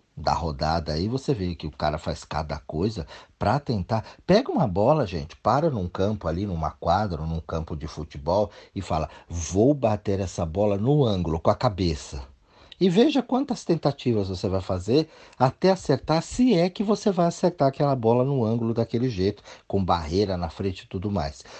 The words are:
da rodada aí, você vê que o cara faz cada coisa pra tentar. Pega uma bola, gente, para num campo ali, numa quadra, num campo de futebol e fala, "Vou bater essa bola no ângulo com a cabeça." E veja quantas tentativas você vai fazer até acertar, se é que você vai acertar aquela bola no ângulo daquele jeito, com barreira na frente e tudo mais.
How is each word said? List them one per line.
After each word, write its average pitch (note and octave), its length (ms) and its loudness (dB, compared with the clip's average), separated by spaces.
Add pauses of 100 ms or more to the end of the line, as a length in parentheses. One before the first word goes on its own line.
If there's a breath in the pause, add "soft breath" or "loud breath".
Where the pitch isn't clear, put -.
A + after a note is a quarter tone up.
(180)
da D2 160 0
rodada D#2 600 -2
aí, E2 140 -2
você C3 240 -2
vê F#2 220 -2
que D#2+ 140 -10
o D2+ 40 -8
cara D2+ 280 -2
faz - 240 -8
cada D2 340 -6
coisa F2+ 480 -4 (320 loud breath)
pra G#2+ 220 0
tentar. A2 440 -2 (220 loud breath)
Pega A#3 260 2
uma G3+ 160 2
bola, A2+ 380 2
gente, E2 300 -8
para C#3+ 340 2
num G2+ 180 -2
campo F#2+ 400 -2
ali, E2+ 200 -2
numa D#2+ 240 -4
quadra, F2 520 -2
num E2 160 -4
campo D#2+ 360 -6
de D2+ 120 -8
futebol D#2+ 640 -2 (240 loud breath)
e G2 80 -6
fala, D#2+ 300 -4 (180 loud breath)
"Vou F#2+ 460 2
bater G#2 440 0
essa F#2 240 -4
bola G2 320 0
no C3 300 2
ângulo F2 340 0
com - 120 4
a G#2 40 0
cabeça." E2+ 760 -2 (460 loud breath)
E F#3 100 4
veja B3 340 4
quantas B3+ 400 -2
tentativas B2 640 0
você F#2 220 -4
vai F#2+ 100 0
fazer G2 500 0 (300 loud breath)
até C3 320 4
acertar, D#3+ 500 0
se B3 320 2
é F3 160 4
que G#3 140 -4
você G#3 280 2
vai F3 160 2
acertar E3+ 420 2
aquela C#3+ 260 2
bola A#2+ 300 4
no C3+ 180 2
ângulo A#2 300 0
daquele A#2 360 0
jeito, G2 320 0 (260 loud breath)
com G2 160 0
barreira F2+ 520 0
na F2 140 -4
frente G2 320 -6
e - 60 -20
tudo G2 220 -6
mais. D#2+ 360 -4 (140 loud breath)